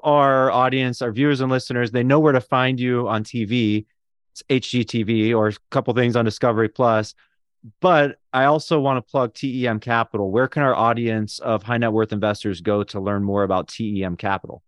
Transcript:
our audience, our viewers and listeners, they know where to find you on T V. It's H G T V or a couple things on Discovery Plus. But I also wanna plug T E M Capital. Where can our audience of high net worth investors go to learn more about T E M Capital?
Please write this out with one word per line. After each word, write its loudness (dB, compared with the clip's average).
our 4
audience, 0
our -2
viewers 2
and -2
listeners, -2
they 0
know 4
where 6
to 2
find 0
you 0
on -2
T -6
V. 0
It's -20
H -2
G 0
T -4
V 0
or 2
a -4
couple -2
things 2
on 2
Discovery 0
Plus. 0
But 2
I 2
also 2
wanna 0
plug -2
T -4
E 0
M -2
Capital. -2
Where 2
can -2
our 2
audience -2
of -2
high -2
net 0
worth 0
investors -4
go 0
to -10
learn -2
more 0
about -2
T -8
E -4
M -6
Capital? -6